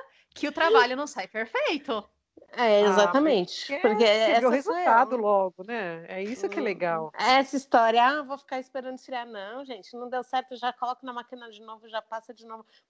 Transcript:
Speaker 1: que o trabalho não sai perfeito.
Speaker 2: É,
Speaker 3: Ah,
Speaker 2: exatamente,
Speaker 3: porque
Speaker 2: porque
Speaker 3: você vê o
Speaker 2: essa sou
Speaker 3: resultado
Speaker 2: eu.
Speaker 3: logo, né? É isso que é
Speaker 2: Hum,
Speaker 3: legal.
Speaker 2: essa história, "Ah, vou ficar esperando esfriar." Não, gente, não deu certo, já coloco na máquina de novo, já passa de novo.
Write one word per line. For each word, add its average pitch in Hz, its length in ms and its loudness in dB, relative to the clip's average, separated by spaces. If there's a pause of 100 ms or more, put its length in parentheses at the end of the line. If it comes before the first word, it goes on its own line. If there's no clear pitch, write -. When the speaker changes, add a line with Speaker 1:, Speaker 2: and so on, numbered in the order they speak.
(340)
Speaker 1:
que - 120 -6
o 294 60 -4
trabalho 262 420 4
não 285 120 -6
sai 196 200 -10
perfeito. 285 800 -4 (460)
Speaker 2:
É, 214 320 4
Speaker 3:
Ah, 208 60 4
Speaker 2:
exatamente, 208 760 2
Speaker 3:
porque 285 140 -6
Speaker 2:
porque 294 260 4
Speaker 3:
você 214 200 4
vê 220 60 2
o - 0 -
Speaker 2:
essa 233 80 4
sou 247 100 2
Speaker 3:
resultado 269 640 2
Speaker 2:
eu. 240 60 -2
Speaker 3:
logo, 196 440 0
né? 180 420 -8
É 185 160 -10
isso 247 260 -6
que - 100 -6
é - 20 -2
Speaker 2:
Hum, 262 40 -4
Speaker 3:
legal. 165 500 -4
Speaker 2:
essa 262 420 2
história, 233 480 4
"Ah, 294 180 0
vou 269 140 -10
ficar 262 240 -10
esperando 254 380 -12
esfriar." 247 280 -12
Não, 226 380 -14
gente, 240 320 -16
não 240 140 -12
deu 247 120 -4
certo, 254 320 -6
já 247 180 -4
coloco 247 340 -8
na 254 80 -8
máquina 240 360 -14
de 208 120 -20
novo, 220 260 -20
já 214 140 -6
passa 220 320 -14
de 220 100 -20
novo. 226 200 -16 (260)